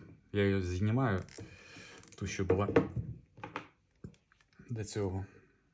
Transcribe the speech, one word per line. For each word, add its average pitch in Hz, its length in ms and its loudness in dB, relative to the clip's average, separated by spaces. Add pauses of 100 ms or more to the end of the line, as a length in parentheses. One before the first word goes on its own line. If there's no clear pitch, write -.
(320)
Я 101 140 4
її 98 160 4
знімаю, 104 600 2 (920)
ту, 98 120 -6
що - 180 -2
була 98 240 4 (2000)
до 110 140 -4
цього. 98 420 -4 (480)